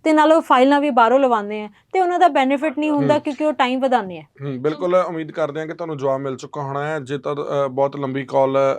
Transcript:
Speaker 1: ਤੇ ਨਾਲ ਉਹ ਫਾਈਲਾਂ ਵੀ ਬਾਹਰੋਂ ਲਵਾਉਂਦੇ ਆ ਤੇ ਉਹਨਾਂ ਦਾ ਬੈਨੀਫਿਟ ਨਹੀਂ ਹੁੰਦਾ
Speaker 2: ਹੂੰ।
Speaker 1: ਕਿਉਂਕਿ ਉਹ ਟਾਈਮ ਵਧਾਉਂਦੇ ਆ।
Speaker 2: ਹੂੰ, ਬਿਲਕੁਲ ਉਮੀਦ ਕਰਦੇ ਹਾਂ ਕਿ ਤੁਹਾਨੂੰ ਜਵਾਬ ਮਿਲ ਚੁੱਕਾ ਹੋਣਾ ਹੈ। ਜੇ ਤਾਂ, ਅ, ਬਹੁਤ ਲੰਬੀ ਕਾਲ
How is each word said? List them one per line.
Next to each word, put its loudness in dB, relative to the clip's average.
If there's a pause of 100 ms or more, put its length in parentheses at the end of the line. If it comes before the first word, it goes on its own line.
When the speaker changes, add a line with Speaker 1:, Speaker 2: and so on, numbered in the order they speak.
Speaker 1:
ਤੇ 2
ਨਾਲ 6
ਉਹ 6
ਫਾਈਲਾਂ 4
ਵੀ 0
ਬਾਹਰੋਂ 4
ਲਵਾਉਂਦੇ 0
ਆ -12 (240)
ਤੇ 2
ਉਹਨਾਂ 0
ਦਾ 6
ਬੈਨੀਫਿਟ 0
ਨਹੀਂ -2
ਹੁੰਦਾ 2
Speaker 2:
ਹੂੰ। 0
Speaker 1:
ਕਿਉਂਕਿ -4
ਉਹ 0
ਟਾਈਮ -2
ਵਧਾਉਂਦੇ -2
ਆ। -16
Speaker 2:
ਹੂੰ, -10
ਬਿਲਕੁਲ -2
ਉਮੀਦ -2
ਕਰਦੇ -4
ਹਾਂ -8
ਕਿ -10
ਤੁਹਾਨੂੰ -8
ਜਵਾਬ -2
ਮਿਲ -6
ਚੁੱਕਾ -12
ਹੋਣਾ -6
ਹੈ। -6
ਜੇ -8
ਤਾਂ, -6
ਅ, -4
ਬਹੁਤ -2
ਲੰਬੀ -4
ਕਾਲ 0 (220)